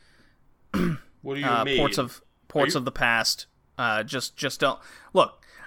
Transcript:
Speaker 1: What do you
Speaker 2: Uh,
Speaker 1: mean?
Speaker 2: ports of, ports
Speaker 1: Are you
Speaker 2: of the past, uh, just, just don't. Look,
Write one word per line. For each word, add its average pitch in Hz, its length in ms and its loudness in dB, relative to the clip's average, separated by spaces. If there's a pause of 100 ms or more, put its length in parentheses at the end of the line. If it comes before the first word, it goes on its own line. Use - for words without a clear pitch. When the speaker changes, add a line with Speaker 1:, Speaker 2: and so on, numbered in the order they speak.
(1200)
Speaker 1:
What 139 120 -6
do 139 60 -6
you 143 60 -2
Speaker 2:
Uh, 117 180 2
Speaker 1:
mean? 139 140 0
Speaker 2:
ports 143 200 2
of, 123 240 -6 (260)
ports 143 260 0
Speaker 1:
Are 147 40 0
you - 20 0
Speaker 2:
of 123 60 -6
the 135 60 -6
past, 117 540 0 (300)
uh, 110 260 0
just, 120 340 -8
just - 240 -6
don't. 139 180 0 (340)
Look, - 320 2 (220)